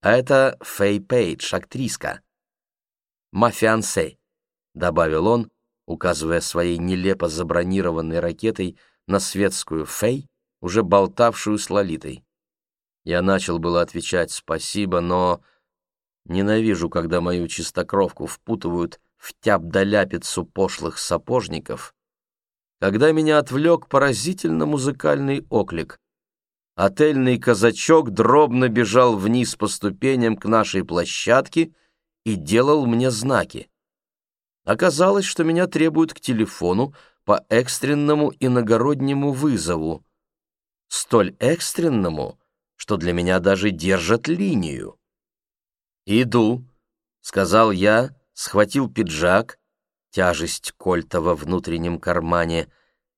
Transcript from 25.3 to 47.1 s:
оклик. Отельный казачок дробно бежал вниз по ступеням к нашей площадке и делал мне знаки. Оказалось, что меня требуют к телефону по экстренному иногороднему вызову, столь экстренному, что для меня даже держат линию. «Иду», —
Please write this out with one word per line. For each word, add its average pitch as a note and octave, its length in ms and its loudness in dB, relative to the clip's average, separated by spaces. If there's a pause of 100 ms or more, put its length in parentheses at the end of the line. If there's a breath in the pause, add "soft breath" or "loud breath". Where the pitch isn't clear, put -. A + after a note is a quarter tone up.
оклик. F2+ 480 -4 (800)
Отельный B2+ 640 2
казачок A#2 720 4
дробно B2 580 4
бежал A#2 480 4
вниз A#2 380 0
по G#2 120 -4
ступеням A2+ 680 -2
к - 80 -12
нашей G#2 400 0
площадке A2+ 880 0 (500 soft breath)
и A2 120 -2
делал B2 500 2
мне A#2+ 240 2
знаки. A#2 600 -2 (960)
Оказалось, F3+ 600 2
что - 180 -2
меня E3 220 2
требуют D#3+ 480 0
к - 60 -20
телефону A2 760 -2 (320 soft breath)
по G2+ 240 2
экстренному D3 880 0
иногороднему C3 920 0
вызову, F2 720 -2 (840)
столь G2 520 0
экстренному, A#2 1000 -2 (360)
что - 220 -6
для F2 140 -2
меня F2 280 2
даже G2 320 2
держат F#2 560 0
линию. G2 720 -4 (1040)
«Иду», — A#2+ 580 2 (580)